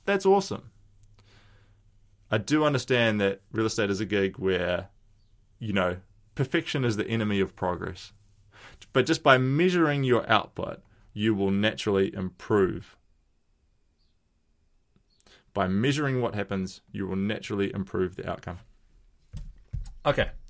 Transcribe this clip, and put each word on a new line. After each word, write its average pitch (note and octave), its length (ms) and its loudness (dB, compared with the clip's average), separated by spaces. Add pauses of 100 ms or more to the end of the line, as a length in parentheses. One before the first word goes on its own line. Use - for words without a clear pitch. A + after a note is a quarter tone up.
that's G3 220 0
awesome. G3 440 2 (1600)
I A2+ 80 2
do D3+ 260 2
understand B2 560 2
that G2 200 0 (100)
real A2 160 0
estate G#2+ 240 0
is G2 100 -2
a G#2+ 60 -2
gig G2 320 0
where, F2+ 500 -2 (680)
you G#2+ 140 -6
know, F2+ 260 0 (360)
perfection C#3+ 500 -2
is A2+ 120 2
the G#2 100 -2
enemy G#2 340 0
of F#2+ 140 -2
progress. F2+ 580 -6 (800)
But C3 140 2
just D#3 160 0
by C3+ 160 8
measuring D3 680 2
your A#2+ 240 2
output, - 540 -2 (300)
you G#2+ 220 0
will G2 180 2
naturally G2 600 0
improve. F#2+ 840 -2 (2500)
By F#2+ 160 0
measuring C3+ 520 0
what A#2 140 -2
happens, F#2+ 460 -4 (100)
you G2+ 160 -6
will F#2+ 80 -4
naturally G2+ 580 -2
improve F#2 440 -4
the F2+ 120 -8
outcome. F2 300 -8 (1500)
Okay, C3+ 260 0 (200)